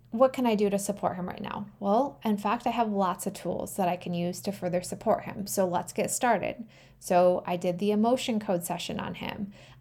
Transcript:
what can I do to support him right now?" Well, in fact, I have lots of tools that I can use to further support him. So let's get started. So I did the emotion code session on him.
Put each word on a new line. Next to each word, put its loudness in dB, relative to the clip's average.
what 6
can -2
I 4
do 4
to 2
support -2
him -6
right -8
now?" -6
Well, 2
in 2
fact, -2
I 2
have 0
lots 0
of -6
tools -6
that 2
I -2
can -6
use -2
to -4
further -2
support 0
him. -8
So 0
let's -2
get -2
started. 0
So 4
I -2
did -2
the 2
emotion 2
code 0
session -4
on -4
him. -8